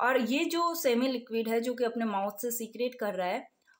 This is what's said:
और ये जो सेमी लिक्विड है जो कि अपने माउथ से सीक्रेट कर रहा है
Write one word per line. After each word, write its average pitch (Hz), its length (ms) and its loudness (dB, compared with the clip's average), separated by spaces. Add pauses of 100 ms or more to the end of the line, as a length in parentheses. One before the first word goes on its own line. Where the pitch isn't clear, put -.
और 254 200 4
ये 262 240 2
जो 339 300 0
सेमी 262 340 2
लिक्विड 226 400 -2
है 226 120 2
जो 247 140 -2
कि 240 100 0
अपने 226 200 -2
माउथ 202 340 -2
से 240 120 -4
सीक्रेट 233 500 -4
कर 208 140 -2
रहा 180 120 -2
है 220 240 -4 (300)